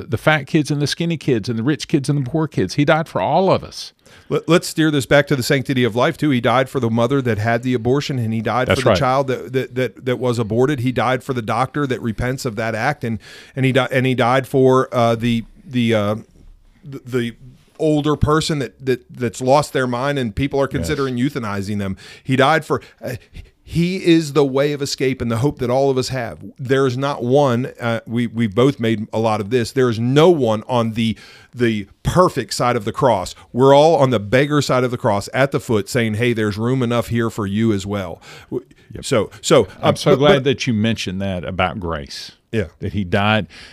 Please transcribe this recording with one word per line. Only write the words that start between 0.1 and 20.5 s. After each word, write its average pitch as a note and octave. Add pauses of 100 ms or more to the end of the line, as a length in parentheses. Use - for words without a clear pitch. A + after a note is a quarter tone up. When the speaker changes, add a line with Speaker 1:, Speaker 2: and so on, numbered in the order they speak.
Speaker 1:
fat D3+
kids D#3
and C#3+
the C#3+
skinny E3+
kids A#2
and A2+
the A2
rich C#3+
kids C#3
and C#3+
the B2
poor D#3
kids. -
He C#3+
died D#3
for -
all D#3
of A#2+
us. - (380)
Speaker 2:
Let, -
let's F3
steer D#3+
this C#3+
back C#3+
to D3
the B2
sanctity C3+
of A2+
life, D3
too. D3+
He B2+
died B2
for C#3+
the A#2
mother A#2
that A#2
had A#2
the B2+
abortion, B2+
and A2+
he A2+
died A#2
Speaker 1:
That's F#2+
Speaker 2:
for -
the B2
Speaker 1:
right. F#2
Speaker 2:
child C3
that, G#2
that, B2
that, B2+
that B2
was A#2+
aborted. A#2+
He B2
died B2
for C#3
the A#2+
doctor A#2+
that A#2+
repents B2
of A2
that A2+
act, B2
and, A2+ (340)
and C3
he C3
di-, B2+
and C3
he C3
died B2
for, C3
uh, A#2
the, A#2 (220)
the, A#2+
uh, G#2+ (720)
the, C#3
the A#2+ (420)
older D3+
person D3+
that, C3
that, B2+
that's A#2+
lost C#3
their C3+
mind B2+
and A#2+
people C#3